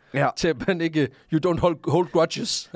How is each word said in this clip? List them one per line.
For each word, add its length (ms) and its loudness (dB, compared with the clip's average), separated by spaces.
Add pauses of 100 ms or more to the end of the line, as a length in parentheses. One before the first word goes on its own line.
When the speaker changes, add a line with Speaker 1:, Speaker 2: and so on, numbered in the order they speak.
(140)
Speaker 1:
Ja. 220 2
Speaker 2:
Til 120 0
at 180 -2
man 140 0
ikke, 280 0 (240)
you 200 2
don't 80 -2
hold, 300 0
hold 220 2
grudges. 640 -2